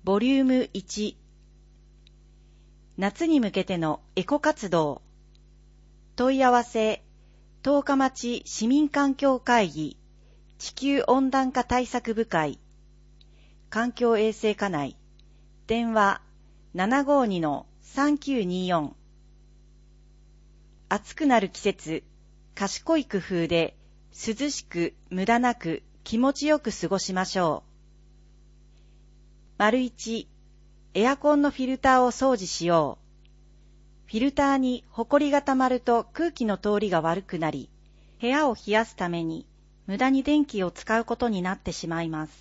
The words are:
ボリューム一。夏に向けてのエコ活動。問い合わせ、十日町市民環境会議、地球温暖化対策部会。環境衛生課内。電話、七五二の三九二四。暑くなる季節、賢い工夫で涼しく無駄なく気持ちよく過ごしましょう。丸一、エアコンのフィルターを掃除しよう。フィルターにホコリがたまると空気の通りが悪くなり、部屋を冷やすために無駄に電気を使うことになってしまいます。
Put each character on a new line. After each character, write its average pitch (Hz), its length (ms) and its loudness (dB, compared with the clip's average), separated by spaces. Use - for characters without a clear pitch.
ボ 190 160 0
リ 262 200 2
ュ - 20 4
ー 262 40 2
ム 254 280 2
一。 202 440 -8
夏 202 280 -4
に 311 140 4
向 208 120 0
け 190 120 -2
て 185 140 -4
の 156 240 -2
エ 185 80 -2
コ 294 160 -2
活 294 300 -2
動。 156 320 0
問 262 220 2
い 262 60 4
合 254 80 6
わ 240 120 4
せ、 220 400 -2
十 277 200 2
日 277 120 0
町 262 500 -2
市 - 220 -4
民 285 220 4
環 277 260 0
境 269 240 2
会 226 300 2
議、 151 280 -8
地 - 140 -14
球 277 340 0
温 262 220 4
暖 262 240 0
化 247 100 0
対 247 220 0
策 226 280 -6
部 220 120 -2
会。 156 340 -2
環 233 240 -2
境 233 240 2
衛 214 160 2
生 214 220 -2
課 202 140 -2
内。 143 280 -4
電 226 260 -2
話、 202 280 2
七 233 320 0
五 277 200 4
二 185 140 0
の 151 260 -2
三 285 360 0
九 262 260 -2
二 180 240 -2
四。 160 260 0
暑 - 260 -6
く 311 120 -2
な 240 120 6
る 196 80 0
季 - 140 -14
節、 160 420 -4
賢 311 420 -2
い 294 80 -2
工 196 140 -4
夫 170 280 -2
で 165 300 0
涼 226 380 -6
し - 160 -10
く 170 300 -6
無 185 160 -4
駄 233 140 2
な 247 160 0
く 165 280 -8
気 220 140 -6
持 262 160 2
ち 285 140 -6
よ 302 120 2
く 220 180 -6
過 165 120 -4
ご 190 100 0
し 185 140 -6
ま 185 100 -2
し 190 160 -4
ょ 160 260 0
う。 - 40 -20
丸 214 220 2
一、 226 480 -6
エ 208 140 2
ア 277 80 2
コ 294 200 2
ン 285 60 4
の 277 100 2
フ - 80 -14
ィ 254 80 -2
ル 262 100 -2
タ 262 220 4
ー - 20 6
を 247 100 4
掃 262 240 2
除 185 120 -8
し - 180 -6
よ 165 360 2
う。 - 1120 -20
フ - 60 -12
ィ - 20 0
ル 269 140 2
タ 277 220 2
ー - 20 2
に 254 320 0
ホ 226 160 -6
コ 285 140 2
リ 294 120 2
が 285 100 2
た 269 140 0
ま 262 140 2
る 254 100 0
と 233 320 2
空 330 220 -4
気 233 120 -4
の 202 120 0
通 208 220 0
り 208 100 -2
が 175 100 2
悪 165 220 0
く 180 180 -8
な 160 100 -2
り、 143 200 -10
部 233 80 -4
屋 285 220 2
を 220 60 -2
冷 - 180 -6
や 220 100 4
す - 140 -10
た 180 100 -4
め 170 160 -4
に 160 220 -8
無 196 100 -6
駄 262 120 2
に 269 140 2
電 294 220 2
気 202 180 -4
を 175 80 -2
使 - 280 -2
う 226 60 -4
こ 233 100 -4
と 240 140 -2
に 196 120 -2
な 185 120 -4
っ 196 60 -10
て 175 120 -10
し 165 160 -10
ま 165 160 -4
い 165 60 -6
ま 156 180 -6
す。 - 140 -20